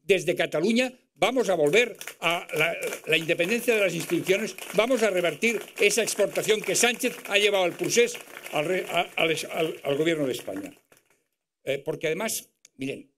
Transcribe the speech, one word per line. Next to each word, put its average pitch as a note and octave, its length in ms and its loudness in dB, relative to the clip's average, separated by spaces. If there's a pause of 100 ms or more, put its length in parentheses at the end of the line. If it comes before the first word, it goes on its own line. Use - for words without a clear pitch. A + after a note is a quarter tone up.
Desde F3+ 320 2
Cataluña A3+ 640 0 (180)
vamos A3 340 0
a F#3 60 4
volver E3+ 420 4 (240)
a E3+ 340 0
la, D#3+ 220 0 (300)
la D#3+ 100 2
independencia E3+ 580 0
de G#3 60 2
las F#3 120 2
instituciones, E3+ 600 0 (200)
vamos A3+ 280 2
a G#3+ 60 4
revertir F3 500 0 (220)
esa G#3 220 4
exportación G3 580 0
que F3+ 140 -2
Sánchez A#3+ 500 0
ha G3+ 120 0
llevado G3+ 280 4
al E3+ 100 -2
procés A3+ 380 2 (380)
al D3+ 140 -2
re-, F#3 220 -2
a, F3 140 0 (140)
al, E3 200 2 (160)
al, D#3+ 320 -2
al C#3 140 0
gobierno D#3 300 0
de B2 60 -2
España. F#2+ 400 -10 (920)
Eh, C#3 140 -2
porque D#3 280 -6
además, G#3+ 420 -4 (260)
miren, - 420 -8